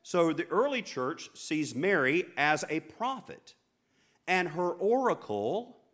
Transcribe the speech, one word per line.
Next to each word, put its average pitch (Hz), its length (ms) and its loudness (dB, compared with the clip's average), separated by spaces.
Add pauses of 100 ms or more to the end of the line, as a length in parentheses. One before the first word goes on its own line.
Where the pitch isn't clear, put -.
So 170 320 2
the 151 140 -4
early 247 340 0
church 139 560 -6
sees 147 380 -4
Mary 165 500 2 (120)
as 147 320 2
a 156 100 -2
prophet, - 760 -10 (720)
and 180 240 0
her 175 220 0
oracle 196 1040 0 (160)